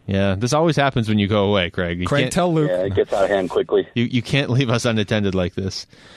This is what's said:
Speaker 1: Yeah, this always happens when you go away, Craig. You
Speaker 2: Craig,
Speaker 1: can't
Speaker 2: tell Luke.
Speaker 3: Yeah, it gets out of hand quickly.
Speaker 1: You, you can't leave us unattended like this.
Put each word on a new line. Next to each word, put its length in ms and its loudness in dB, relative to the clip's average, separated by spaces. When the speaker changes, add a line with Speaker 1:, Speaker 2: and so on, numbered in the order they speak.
Speaker 1:
Yeah, 280 0
this 180 -2
always 220 2
happens 340 0
when 100 4
you 80 2
go 220 2
away, 220 2
Craig. 280 -4
You 80 -4
Speaker 2:
Craig, 180 0
Speaker 1:
can't 80 -4
Speaker 2:
tell 200 0
Luke. 160 2
Speaker 3:
Yeah, 140 0
it 120 -2
gets 180 0
out 120 2
of 40 2
hand 200 0
quickly. 460 0
Speaker 1:
You, 100 0
you 160 -2
can't 280 0
leave 200 2
us 160 0
unattended 500 0
like 200 -2
this. 320 -8